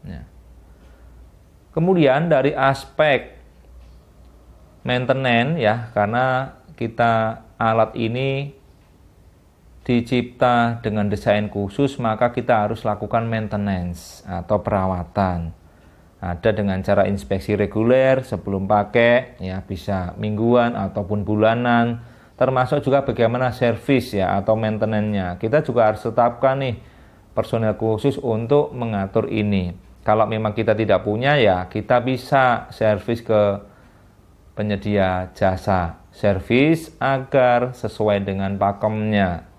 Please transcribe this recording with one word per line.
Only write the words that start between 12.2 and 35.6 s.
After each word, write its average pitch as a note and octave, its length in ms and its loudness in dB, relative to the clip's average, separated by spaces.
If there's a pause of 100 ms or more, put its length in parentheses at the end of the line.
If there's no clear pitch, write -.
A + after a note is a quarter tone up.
kita A#2 400 0
harus A2 160 -6
lakukan A2 400 -2
maintenance G2+ 1040 -4
atau F#2 320 -2
perawatan. F#2 960 -2 (640)
Ada F2+ 320 -2
dengan G2 320 -2
cara G2 240 2
inspeksi G2 480 -2
reguler B2 640 2
sebelum G2 480 -6
pakai, A#2 720 2
ya, F#2 240 -8
bisa F#2 560 -6
mingguan A#2 560 2
ataupun G#2 480 -4
bulanan, A#2 800 2 (360)
termasuk C3 400 2
juga C3+ 240 2
bagaimana A#2+ 480 0
servis, A#2+ 640 0
ya, F#2+ 240 0
atau A2 160 2
maintenance-nya. G#2+ 800 -2
Kita A2+ 240 0
juga A2+ 320 2
harus - 80 -6
tetapkan A#2+ 560 0
nih C3+ 240 -4 (560)
personel A2 400 0
khusus A2+ 400 0
untuk A#2 560 0
mengatur A2 560 -2
ini. G2+ 480 -2 (240)
Kalau G#2+ 240 2
memang A2 320 -2
kita A2 160 0
tidak G#2 320 2
punya, B2 320 0
ya, F#2 320 2
kita A#2+ 320 0
bisa B2+ 720 0
servis A2 480 0
ke G#2 400 2 (960)
penyedia G2 800 0
jasa F#2 640 0 (160)